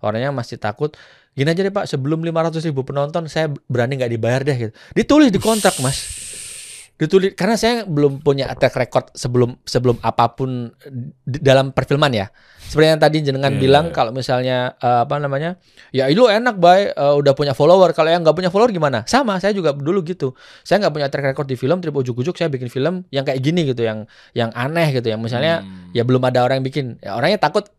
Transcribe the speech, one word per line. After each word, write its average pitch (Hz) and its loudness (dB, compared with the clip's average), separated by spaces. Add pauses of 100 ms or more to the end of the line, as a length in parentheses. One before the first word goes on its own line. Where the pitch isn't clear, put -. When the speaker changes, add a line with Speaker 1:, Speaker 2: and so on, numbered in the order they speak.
Speaker 1:
orangnya 110 -4
masih 123 -8
takut. 143 -6 (380)
"Gini 139 -2
aja 170 -2
deh, 196 -2
Pak, 196 -4
sebelum 147 -4
lima 165 -2
ratus 160 -2
ribu 151 -4
penonton 143 -4
saya 160 -4 (160)
berani 120 -2
nggak 123 -2
dibayar 117 0
deh," 139 0
gitu. 113 -6 (200)
Ditulis 277 4
di 190 0
kontrak, 208 2
Mas. 135 -2 (880)
Ditulis, 185 2
karena 208 0
saya 233 0
belum 147 0
punya 139 0
track 131 0
record 127 -2
sebelum, 123 0
sebelum 123 0
apapun 120 -2 (500)
di 120 -8
dalam 135 4
perfilman 139 0
ya. 101 -4 (300)
Seperti 151 2
yang 156 2
tadi 151 4
jenengan 139 0
Speaker 2:
Iya, 139 -2
Speaker 1:
bilang, 139 6
Speaker 2:
iya. 165 -6
Speaker 1:
kalau 123 0
misalnya, 127 -2
eh, 120 2
apa 143 -2
namanya, 147 -6 (320)
"Ya 131 0
lu 208 6
enak, 226 2
Bay, 185 6
eh, 143 2
udah 143 4
punya 143 -2
follower." 165 6
Kalau 160 2
yang 170 2
nggak 156 4
punya 185 0
follower 208 2
gimana? 147 0
Sama, 226 0
saya 190 0
juga 170 0
dulu 156 -2
gitu. 151 -6 (220)
Saya 202 0
nggak 165 0
punya 147 -2
track 139 -4
record 135 -2
di 131 -4
film, 143 0
tapi 165 -6
ujuk-ujuk 127 -2
saya 170 -4
bikin 131 -4
film 165 -4
yang 135 -4
kayak 135 -2
gini 156 0
gitu, 123 -2
yang, 110 -4 (260)
yang 117 -2
aneh 143 -2
gitu, 120 -2
yang 110 -2
misalnya 127 -2
Speaker 2:
Hmm. - -18
Speaker 1:
ya 117 -2
belum 127 2
ada 123 2
orang 131 0
yang 131 -4
bikin. 131 -6 (120)
Ya, 98 -12
orangnya 143 0
takut 202 -2 (100)